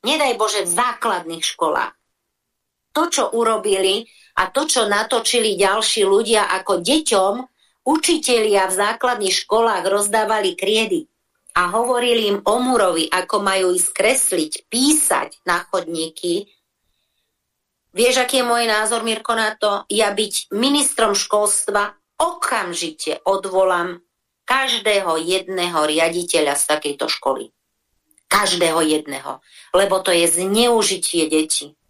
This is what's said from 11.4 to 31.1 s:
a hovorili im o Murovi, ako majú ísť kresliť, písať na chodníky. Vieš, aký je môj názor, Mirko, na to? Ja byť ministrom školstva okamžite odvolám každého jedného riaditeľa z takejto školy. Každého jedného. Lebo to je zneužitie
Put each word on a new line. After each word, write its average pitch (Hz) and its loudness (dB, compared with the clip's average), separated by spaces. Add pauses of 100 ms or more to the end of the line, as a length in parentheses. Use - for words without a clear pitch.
a 180 0
hovorili 233 0
im - -6
o 220 2
Murovi, 202 2
ako 185 -2
majú 190 2
ísť 185 -2
kresliť, 190 0 (160)
písať 269 0
na 175 0
chodníky. 170 -4 (1400)
Vieš, 247 2
aký 254 0
je 240 -2
môj 233 2
názor, 220 0
Mirko, 220 -4
na 220 -2
to? 208 -2
Ja 208 0
byť 202 -4
ministrom 226 0
školstva 208 0 (240)
okamžite 175 -4
odvolám 185 0 (400)
každého 214 0
jedného 175 -2
riaditeľa 165 0
z - 0
takejto 151 -2
školy. - -4 (800)
Každého 175 2
jedného. 143 -4 (320)
Lebo 190 2
to 190 2
je 170 4
zneužitie 190 0